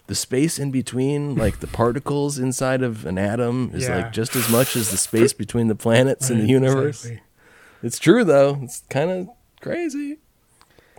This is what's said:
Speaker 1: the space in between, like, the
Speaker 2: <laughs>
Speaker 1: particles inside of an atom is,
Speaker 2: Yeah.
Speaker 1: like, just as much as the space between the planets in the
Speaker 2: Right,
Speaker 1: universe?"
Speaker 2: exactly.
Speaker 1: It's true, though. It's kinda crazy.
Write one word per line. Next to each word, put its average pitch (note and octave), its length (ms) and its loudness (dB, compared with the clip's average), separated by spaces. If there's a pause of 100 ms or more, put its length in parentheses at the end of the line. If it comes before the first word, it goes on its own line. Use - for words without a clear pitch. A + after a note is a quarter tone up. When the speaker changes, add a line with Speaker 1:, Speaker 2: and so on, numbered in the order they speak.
Speaker 1:
the G2 80 -6
space C#3 440 -2
in C#3+ 120 -4
between, C3+ 640 -2
like, G#2+ 260 0
the D#2+ 60 -8
Speaker 2:
<laughs> - 160 -4
Speaker 1:
particles C#3+ 560 -2
inside C3 440 0
of A2+ 220 -4
an F#2 140 -2
atom A#2 560 -2
is, C3 100 -4
Speaker 2:
Yeah. B2 120 -2
Speaker 1:
like, A2+ 160 -4
just A2 240 -4
as A2+ 120 0
much A#2 260 2
as G#2+ 160 -2
the G2 60 -4
space A2+ 380 2
between A2+ 340 -2
the G#2+ 60 0
planets B2 560 2
in A#2 80 2
the G#2+ 60 2
Speaker 2:
Right, G#2+ 60 4
Speaker 1:
universe?" C3 540 2
Speaker 2:
exactly. A#2 180 -14 (600)
Speaker 1:
It's A#2+ 160 -6
true, A3 260 6
though. C#3 380 4
It's - 260 -14
kinda F3+ 400 -2 (320)
crazy. D4 580 -6 (800)